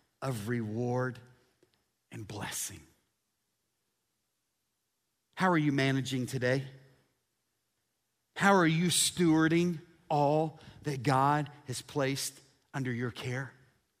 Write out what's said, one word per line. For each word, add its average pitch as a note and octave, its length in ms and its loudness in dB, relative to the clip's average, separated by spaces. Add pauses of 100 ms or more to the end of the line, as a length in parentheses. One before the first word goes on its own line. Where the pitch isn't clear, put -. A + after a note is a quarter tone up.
(220)
of A#2+ 260 -6
reward A#2+ 680 -4 (960)
and A2+ 160 -12
blessing. G2 520 -10 (2500)
How F#3 140 4
are F3 80 6
you D3 140 4
managing C3+ 540 0
today? C3 400 0 (1700)
How G3+ 200 6
are F3 120 6
you E3 200 2
stewarding E3 920 2 (300)
all D3+ 500 0 (240)
that C#3 180 -6
God C#3+ 480 2 (180)
has B2 140 -8
placed C3+ 560 -4 (360)
under C3 180 -4
your A#2+ 200 -4
care? B2+ 420 -8 (460)